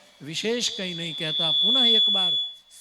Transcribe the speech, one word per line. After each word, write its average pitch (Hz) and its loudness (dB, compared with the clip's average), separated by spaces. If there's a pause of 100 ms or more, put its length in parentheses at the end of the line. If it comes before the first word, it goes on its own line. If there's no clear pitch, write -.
(220)
વિશેષ 208 -4
કંઈ 185 -8
નહીં 165 -8
કહેતા, 156 -2
પુનઃ 175 4
એકવાર 175 4 (480)